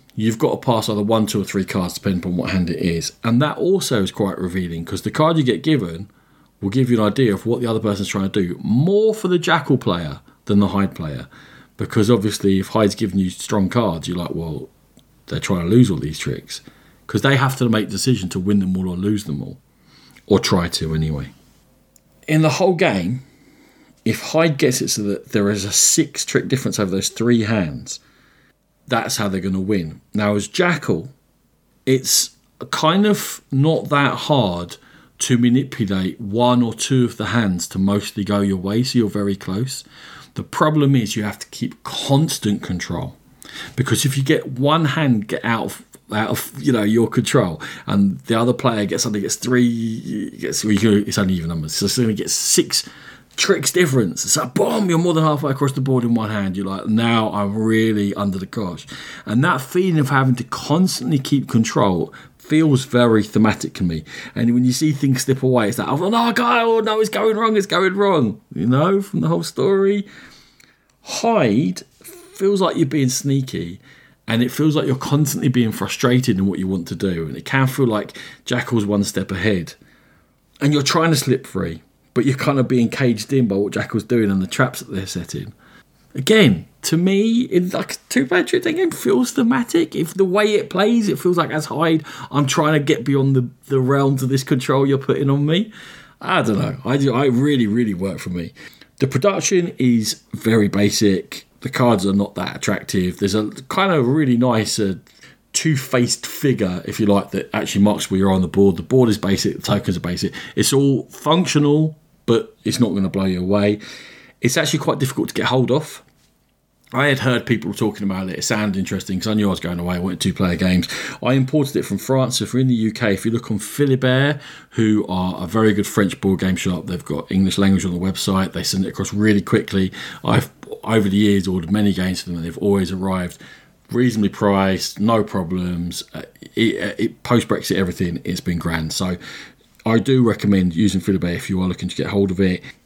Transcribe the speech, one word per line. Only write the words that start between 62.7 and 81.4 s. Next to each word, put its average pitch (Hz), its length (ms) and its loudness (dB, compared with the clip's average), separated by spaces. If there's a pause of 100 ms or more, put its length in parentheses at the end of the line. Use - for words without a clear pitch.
very 117 380 4
thematic 107 500 0
to - 120 -4
me. 78 200 -4 (300)
And 117 180 0
when 123 120 4
you 127 80 4
see 156 200 0
things 135 300 0
slip 131 200 0
away, 123 280 2
it's - 80 -4
like, 107 100 -4
"Oh, 170 220 0
no, 233 220 2
go, 233 460 2
oh, - 20 2
no, 220 200 0
it's 220 80 2
going 214 280 0
wrong, 220 200 2
it's 196 100 2
going 185 280 0
wrong," 185 460 2 (140)
you 80 120 -2
know, 160 340 2
from 196 200 -4
the 160 80 0
whole 170 140 0
story. 196 640 0 (960)
Hyde 180 800 0 (500)
feels 196 260 0
like 180 160 0
you're 165 100 2
being 135 220 2
sneaky, 127 720 -4 (480)
and 113 140 2
it 123 80 0
feels 151 260 0
like 151 100 0
you're 131 100 0
constantly 143 520 0
being 120 240 2
frustrated 123 640 0
in 95 80 2
what 90 120 0
you 92 100 -2
want 92 200 -2
to 95 60 -8
do. 85 320 -2
And 67 100 -10
it - 80 -14
can 135 220 2
feel 135 200 0
like 107 300 -2 (280)
Jackal's 120 400 -2
one 101 200 2
step 95 260 -4
ahead. 92 440 -2 (840)
And 143 120 2
you're 147 100 2
trying 165 280 2
to 156 60 4
slip 131 300 0